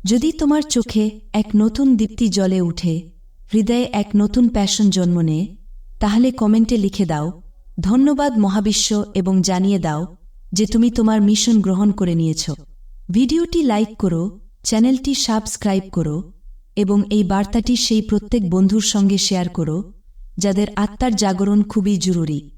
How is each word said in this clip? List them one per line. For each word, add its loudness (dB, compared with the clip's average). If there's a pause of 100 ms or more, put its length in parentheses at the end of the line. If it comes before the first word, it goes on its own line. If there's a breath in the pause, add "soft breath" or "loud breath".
যদি 0
তোমার 0
চোখে -2 (220)
এক -2
নতুন 2
দীপ্তি 0
জ্বলে 0
উঠে, -4 (440)
হৃদয়ে 0
এক -2
নতুন 2
প্যাশন 2
জন্ম 0
নেয়, 0 (540)
তাহলে 2
কমেন্টে 2
লিখে 0
দাও, -4 (380)
"ধন্যবাদ 2
মহাবিশ্ব," 0 (100)
এবং 2
জানিয়ে 0
দাও -4 (360)
যে 0
তুমি 2
তোমার 2
মিশন 4
গ্রহণ 2
করে 0
নিয়েছ। -2 (600)
ভিডিওটি 0
লাইক 2 (100)
করো, -2 (240)
চ্যানেলটি 2
সাবস্ক্রাইব -2 (100)
করো -4 (440)
এবং 2
এই 2
বার্তাটি 0
সেই 0
প্রত্যেক -2
বন্ধুর 2
সঙ্গে 0
শেয়ার -2
করো, -6 (460)
যাদের 0 (100)
আত্মার -2
জাগরণ 2
খুবই 0
জরুরি। -2